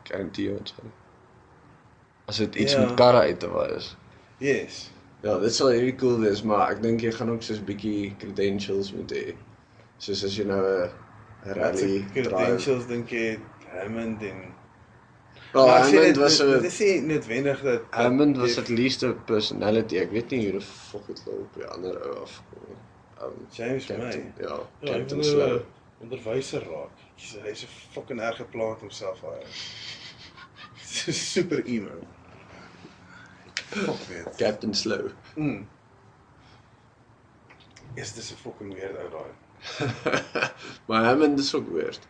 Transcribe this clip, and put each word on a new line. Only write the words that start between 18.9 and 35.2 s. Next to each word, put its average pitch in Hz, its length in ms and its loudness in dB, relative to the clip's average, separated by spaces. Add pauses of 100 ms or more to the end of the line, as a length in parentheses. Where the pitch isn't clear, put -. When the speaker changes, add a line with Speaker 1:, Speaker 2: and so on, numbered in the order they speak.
Speaker 1:
'n 113 220 0
personality. 107 720 2
Ek 87 140 0
weet 113 200 -2
nie 131 120 0
hoe 98 160 0
die - 80 -12
fuck - 400 -14
het - 160 -12
hulle - 160 -8
op - 140 -12
die - 120 -12
ander 90 380 -8
ou 71 180 -8
afgekom - 460 -18
nie. - 100 -16 (460)
Um, - 300 -12
Speaker 2:
James 127 320 -4
Speaker 1:
Captain, 110 520 -8
Speaker 2:
May. 95 100 -10
Speaker 1:
ja, 73 120 -8 (220)
Speaker 2:
Ja, 143 120 -4
hy 127 60 -2
Speaker 1:
Captain 135 180 -6
Speaker 2:
moet 151 80 0
'n 151 40 4
Speaker 1:
Slow. 139 320 4 (400)
Speaker 2:
onderwyser 120 600 -6
raak. 78 300 -10 (240)
Hy - 80 -20
is, - 200 -16
hy 107 60 -8
is 107 140 -10
'n 123 40 -16 (260)
fucking - 280 -10
erge 113 220 -4
plaat 113 360 -4
homself, 98 420 -10
hy. 73 220 -12 (1400)
<laughs> - 300 -6
Super - 520 -2
emo. 113 260 -4 (1600)
Fuck, - 300 -6 (240)
man. 87 280 -12
Speaker 1:
Captain 107 360 0
Slow. - 360 -2 (260)